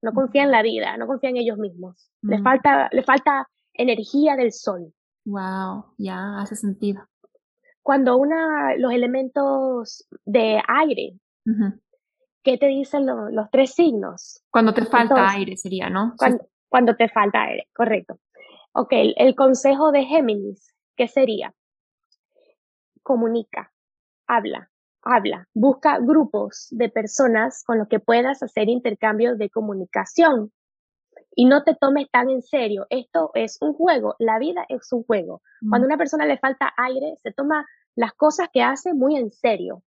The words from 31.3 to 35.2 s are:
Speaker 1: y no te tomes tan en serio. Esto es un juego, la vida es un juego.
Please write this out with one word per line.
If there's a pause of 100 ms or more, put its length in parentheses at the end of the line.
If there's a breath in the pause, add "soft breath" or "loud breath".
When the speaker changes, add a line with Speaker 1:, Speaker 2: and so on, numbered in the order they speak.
Speaker 1:
y
no
te
tomes
tan
en
serio.
Esto
es
un
juego,
la
vida
es
un
juego. (280 soft breath)